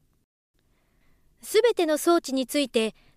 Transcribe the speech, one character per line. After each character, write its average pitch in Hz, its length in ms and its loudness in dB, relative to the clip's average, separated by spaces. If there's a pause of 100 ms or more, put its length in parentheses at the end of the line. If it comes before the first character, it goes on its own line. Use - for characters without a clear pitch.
(1500)
す 427 160 2
べ 466 140 2
て 349 100 0
の 302 140 -2
装 339 160 2
置 330 180 -4
に 262 140 -4
つ 294 120 -4
い 269 100 -2
て、 220 260 -2 (220)